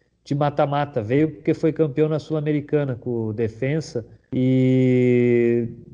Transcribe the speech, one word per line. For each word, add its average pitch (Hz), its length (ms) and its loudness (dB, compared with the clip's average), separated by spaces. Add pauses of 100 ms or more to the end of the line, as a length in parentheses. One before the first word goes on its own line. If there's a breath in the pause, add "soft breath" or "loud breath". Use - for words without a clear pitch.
(240 soft breath)
de - 100 -4
mata-mata. 143 680 0
Veio 143 360 0
porque - 180 -2
foi 156 180 -2
campeão 151 360 0
na 156 100 -2
Sul-Americana 147 800 -2
com 117 320 -6
o 107 40 -4
Defensa 120 720 -4 (280 soft breath)
e 123 1400 2 (260)